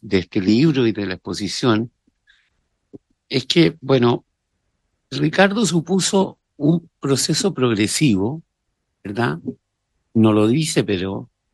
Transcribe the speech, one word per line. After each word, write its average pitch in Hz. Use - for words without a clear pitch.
de 98
este 92
libro 127
y 110
de 101
la 95
exposición, 107
es 135
que, 165
bueno, 131
Ricardo 185
supuso 180
un 160
proceso 143
progresivo, 113
¿verdad? 143
No 110
lo 107
dice, 147
pero 98